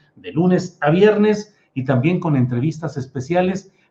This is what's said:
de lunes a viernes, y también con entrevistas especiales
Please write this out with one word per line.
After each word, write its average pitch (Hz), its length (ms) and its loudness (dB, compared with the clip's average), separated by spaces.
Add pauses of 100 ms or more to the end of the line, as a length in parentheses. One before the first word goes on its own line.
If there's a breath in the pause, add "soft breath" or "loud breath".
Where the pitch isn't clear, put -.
(160 soft breath)
de - 160 -16
lunes 180 480 0
a 147 100 0
viernes, 208 640 2 (200 soft breath)
y 120 100 -6
también 143 360 0
con 156 160 0
entrevistas 123 600 -2
especiales 180 760 -4 (180 soft breath)